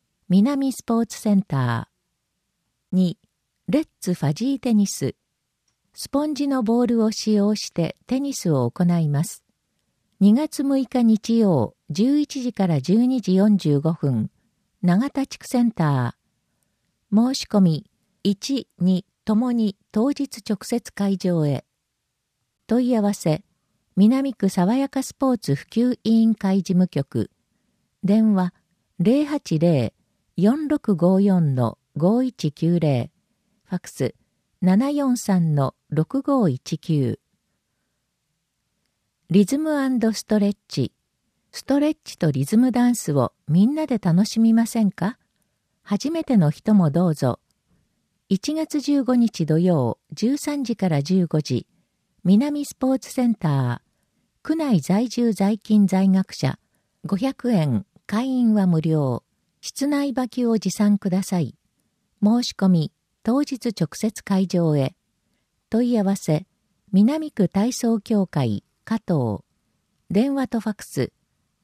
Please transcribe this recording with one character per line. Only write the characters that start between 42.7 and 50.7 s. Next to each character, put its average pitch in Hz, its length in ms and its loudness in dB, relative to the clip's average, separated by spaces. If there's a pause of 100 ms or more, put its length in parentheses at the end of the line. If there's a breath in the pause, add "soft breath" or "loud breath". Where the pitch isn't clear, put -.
ダ 240 160 2
ン 247 80 2
ス - 180 -6
を 131 200 0 (140)
み 175 180 4
ん 277 100 0
な 311 120 -4
で 247 100 -2
楽 185 280 2
し - 140 -6
み 226 140 4
ま 226 120 2
せ 226 180 -2
ん 196 80 2
か？ 202 260 -6 (680)
初 233 280 -4
め 330 120 -4
て 262 140 2
の 156 120 4
人 - 240 -2
も 175 180 4
ど 170 160 2
う 156 80 0
ぞ。 127 240 -2 (920)
一 196 240 -2
月 311 260 -4
十 277 240 0
五 247 120 0
日 233 300 0
土 156 120 2
曜、 165 420 0 (140)
十 247 240 -2
三 294 260 -6
時 226 120 -4